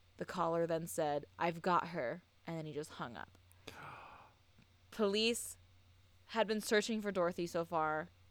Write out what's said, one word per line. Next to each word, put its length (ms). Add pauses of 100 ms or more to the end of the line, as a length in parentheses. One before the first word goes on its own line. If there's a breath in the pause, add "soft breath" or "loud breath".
(180)
The 60
caller 400
then 220
said, 400 (140)
"I've 200
got 280
her," 340 (240)
and 100
then 100
he 60
just 200
hung 240
up. 200 (300 loud breath)
<gasps> 60 (1160 loud breath)
Police 680 (680)
had 200
been 140
searching 400
for 120
Dorothy 340
so 180
far. 440 (220)